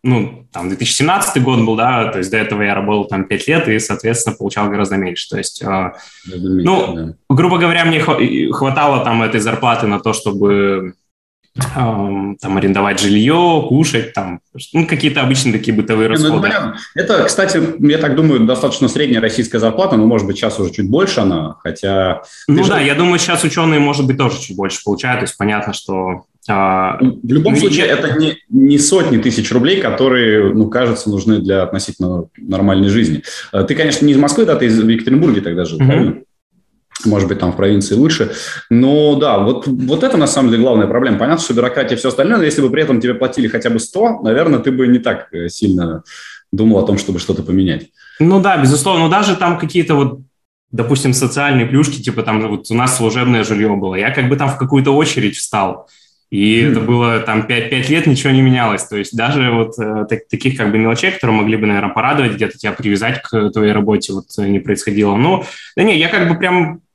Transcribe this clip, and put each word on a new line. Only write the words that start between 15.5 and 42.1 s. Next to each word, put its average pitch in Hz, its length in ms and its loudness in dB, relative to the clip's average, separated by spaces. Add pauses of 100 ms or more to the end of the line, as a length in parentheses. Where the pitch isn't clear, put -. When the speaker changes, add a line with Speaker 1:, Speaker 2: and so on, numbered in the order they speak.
Speaker 1:
такие 107 220 -2
бытовые 110 340 0
Speaker 2:
Не, 110 60 0
ну, 156 40 0
это 151 100 2
Speaker 1:
расходы. 156 180 0
Speaker 2:
понятно. 190 300 -4 (180)
Это, 175 300 0
кстати, 190 360 0 (180)
я 147 180 4
так 143 180 0
думаю, 151 300 4
достаточно 127 420 0
средняя 123 340 0
российская 113 380 -2
зарплата, 123 380 0
но, 107 80 4
может 110 220 2
быть, 98 100 -4
сейчас 110 220 -4
уже 90 120 -2
чуть 98 180 -4
больше 175 320 0
она, 80 420 -2
хотя 92 580 -2 (260)
ты 147 60 4
Speaker 1:
Ну 135 100 4
Speaker 2:
же 190 80 2
Speaker 1:
да, 185 80 0
я 143 160 0
думаю, 175 240 2
сейчас 170 240 -2
ученые, 160 360 2
может 143 280 2
быть, 131 100 0
тоже 135 220 0
чуть - 160 -12
больше 98 300 -6
получают, 104 340 -2
то 98 60 -4
есть - 120 -12
понятно, 104 360 -2
что, 92 520 -6 (240)
а, 95 520 0
Speaker 2:
В 123 300 0
любом 160 220 2
Speaker 1:
ну, - 60 2
Speaker 2:
случае, - 280 2
Speaker 1:
я 123 60 2
Speaker 2:
это 139 260 0
не, 156 160 0 (140)
не 139 280 4
сотни 160 400 2
тысяч 110 340 0
рублей, 139 300 2
которые, 113 720 2
ну, 107 160 2
кажется, 117 400 -2
нужны 101 300 0
для 95 240 0
относительно 90 640 -4 (120)
нормальной 95 500 0
жизни. 98 340 0 (300)
Э, 98 120 0
ты, 135 120 -2
конечно, 147 300 0
не 147 80 4
из 135 40 4
Москвы, 147 280 2
да, 156 100 2
ты 123 120 0
из 113 140 4
Екатеринбурга 117 600 2
тогда 85 240 -2
жил, 80 140 -8
Speaker 1:
Мгм. 131 80 4
Speaker 2:
правильно? - 280 2 (880)
Может 104 220 2
быть, 92 100 -2
там 90 140 -2
в 92 60 -8
провинции 98 380 0
лучше. 156 360 2 (400)
Но 143 440 4
да, 135 240 2
вот, 117 280 0
вот 131 360 0
это 262 140 2
на 151 80 4
самом 131 240 2
деле 113 140 4
главная 113 240 4
проблема. 120 320 0
Понятно, 156 240 0
что 127 100 -4
бюрократия 120 420 0
и - 20 -8
все 131 100 -4
остальное, 139 300 2